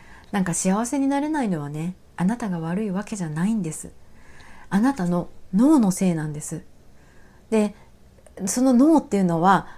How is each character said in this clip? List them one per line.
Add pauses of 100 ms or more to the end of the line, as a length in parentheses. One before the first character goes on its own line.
(320)
な
ん
か
幸
せ
に
な
れ
な
い
の
は
ね、 (220)
あ
な
た
が
悪
い
わ
け
じ
ゃ
な
い
ん
で
す。 (800)
あ
な
た
の (240)
脳
の
せ
い
な
ん
で
す。 (840)
で、 (720)
そ
の
脳
っ
て
い
う
の
は (100)